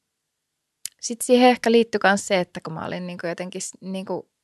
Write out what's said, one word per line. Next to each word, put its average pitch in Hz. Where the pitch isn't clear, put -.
sit -
siihen 247
ehkä 240
liittyi 226
kans 196
se, 196
että 180
kun 165
mä 156
olin 180
niinku 180
jotenkin 180
s-, -
niinku 190